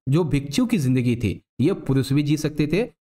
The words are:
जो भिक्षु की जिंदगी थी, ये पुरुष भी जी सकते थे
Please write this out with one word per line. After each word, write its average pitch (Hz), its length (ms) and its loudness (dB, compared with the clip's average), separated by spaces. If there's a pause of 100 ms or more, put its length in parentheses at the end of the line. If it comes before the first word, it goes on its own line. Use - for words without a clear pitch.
जो 160 160 2
भिक्षु 143 420 0
की 226 120 0
जिंदगी 127 380 2
थी, 104 280 -4 (160)
ये 160 120 2
पुरुष 135 400 -2
भी 147 100 2
जी 143 140 0
सकते 151 300 -2
थे 190 260 -2 (140)